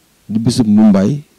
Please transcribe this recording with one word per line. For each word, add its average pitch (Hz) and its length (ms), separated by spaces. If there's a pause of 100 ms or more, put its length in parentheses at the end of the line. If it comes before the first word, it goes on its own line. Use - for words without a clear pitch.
(280)
du 107 100
bisub 117 280
mumbaay, 107 560 (160)